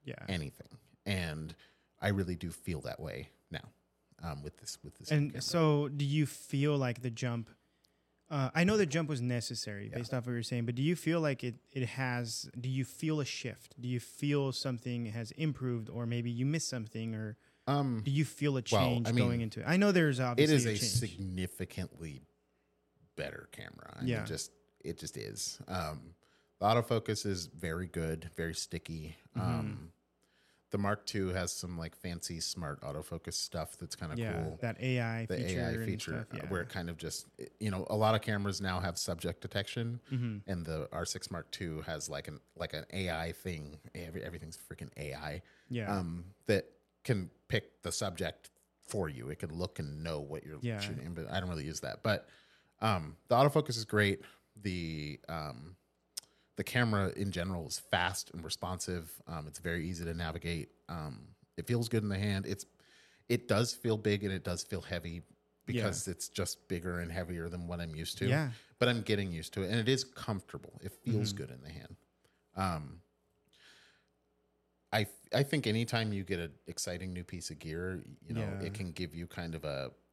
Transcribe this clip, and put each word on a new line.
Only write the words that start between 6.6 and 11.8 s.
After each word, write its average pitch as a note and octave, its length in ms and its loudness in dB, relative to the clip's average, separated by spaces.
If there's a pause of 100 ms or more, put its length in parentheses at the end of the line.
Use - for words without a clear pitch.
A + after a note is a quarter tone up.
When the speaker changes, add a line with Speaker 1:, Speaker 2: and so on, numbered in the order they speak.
Speaker 1:
like B2 260 2
the B2 80 0
jump, A#2 380 -2 (840)
uh, C3+ 240 2
I E3 100 6
know G#3 120 6
the G3+ 100 6
jump D3+ 220 0
was C#3 120 0
necessary A2+ 720 -2
Speaker 2:
Yeah. A#2 80 -4
Speaker 1:
based A2+ 140 -4
off B2 140 0
what B2 60 -2
you're A#2 100 0
saying, A#2 240 0
but A#2+ 80 0
do B2+ 80 0
you E3 140 4
feel E3 240 2
like C#3+ 240 2
it, A#2 120 -4 (160)
it C3 180 0